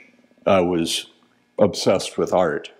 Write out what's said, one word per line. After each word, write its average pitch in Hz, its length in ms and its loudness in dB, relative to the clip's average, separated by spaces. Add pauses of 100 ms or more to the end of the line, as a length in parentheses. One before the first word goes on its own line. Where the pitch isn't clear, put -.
(460)
I 95 160 4
was 87 460 -2 (520)
obsessed 101 580 0
with 85 140 -2
art. 90 480 0